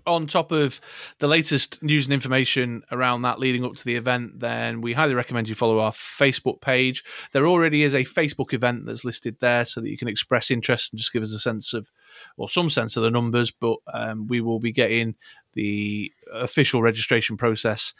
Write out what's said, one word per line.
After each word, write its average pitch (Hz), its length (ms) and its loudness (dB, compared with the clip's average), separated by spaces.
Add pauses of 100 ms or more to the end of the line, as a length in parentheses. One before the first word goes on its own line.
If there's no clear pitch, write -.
on 165 180 2
top 160 280 0
of 147 260 2 (400)
the 147 80 2
latest 151 560 2
news 147 220 2
and 139 80 0
information 127 680 0 (120)
around 123 300 2
that 117 160 0
leading 123 260 0
up 120 100 -8
to - 80 -12
the 120 140 -2
event, 120 420 -2
then 117 400 -4
we 117 140 -4
highly 147 200 2
recommend 120 360 -2
you 110 60 -6
follow 113 240 4
our 110 120 2
Facebook - 720 0
page. 131 420 0 (300)
There 139 120 4
already 165 380 4
is 139 100 2
a 131 120 2
Facebook 147 480 -2
event 120 320 0
that's 113 180 -8
listed 120 380 -6
there 120 240 2
so - 160 -6
that 110 80 -6
you 104 80 -8
can 120 100 -6
express 110 420 0
interest 120 440 0
and 113 40 -10
just - 140 -4
give 113 120 -2
us 110 100 -6
a 107 60 -4
sense 110 340 -4
of, 107 180 -8 (460)
or 98 100 -6
some 175 220 0
sense 113 260 -2
of 113 80 2
the 113 80 2
numbers, 120 400 2
but, 113 280 -2 (140)
um, 110 340 -6
we 120 120 0
will 113 200 0
be 117 120 -2
getting 113 440 2 (360)
the 104 640 -4 (180)
official 123 500 0
registration 113 540 2
process 110 640 0